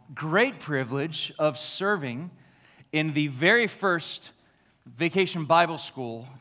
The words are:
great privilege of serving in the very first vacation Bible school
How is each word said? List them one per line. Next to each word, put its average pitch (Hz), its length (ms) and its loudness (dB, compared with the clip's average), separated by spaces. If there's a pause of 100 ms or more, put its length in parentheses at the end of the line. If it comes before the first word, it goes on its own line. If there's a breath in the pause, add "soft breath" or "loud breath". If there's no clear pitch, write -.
(140)
great 175 460 0
privilege 139 800 -4
of 151 180 2
serving 175 720 -4 (640 soft breath)
in 156 220 0
the 151 120 2
very 180 400 4
first - 640 -2 (560 soft breath)
vacation 170 580 -2
Bible 165 320 4
school 120 520 -8 (120)